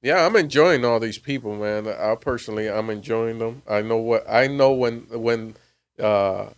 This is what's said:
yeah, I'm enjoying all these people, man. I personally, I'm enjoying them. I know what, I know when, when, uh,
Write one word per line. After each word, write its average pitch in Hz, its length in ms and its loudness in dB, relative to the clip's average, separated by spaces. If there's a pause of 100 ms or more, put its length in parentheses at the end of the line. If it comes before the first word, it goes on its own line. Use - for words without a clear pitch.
yeah, 160 220 4
I'm 208 120 2
enjoying 151 480 4
all 117 160 2
these 113 180 -6
people, 117 380 -8
man. 107 320 -4
I 107 260 -2
personally, 113 560 -6
I'm 110 200 -4
enjoying 113 500 -4
them. 117 280 -8
I 107 140 0
know 113 140 -2
what, 113 320 0
I 123 180 4
know 139 260 4
when, 120 280 -2 (100)
when, 113 460 -4 (440)
uh, 101 460 2 (120)